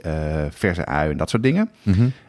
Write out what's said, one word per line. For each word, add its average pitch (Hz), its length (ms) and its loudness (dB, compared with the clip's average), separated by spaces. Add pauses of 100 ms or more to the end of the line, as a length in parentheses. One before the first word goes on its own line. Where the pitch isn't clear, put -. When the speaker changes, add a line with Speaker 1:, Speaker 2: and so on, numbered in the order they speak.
Speaker 1:
eh, 78 480 -2
verse 87 360 -2
ui 76 240 0
en 73 60 -4
dat - 140 -2
soort 113 120 0
dingen. 175 280 2 (120)
Speaker 2:
Mhm. 104 260 4 (200)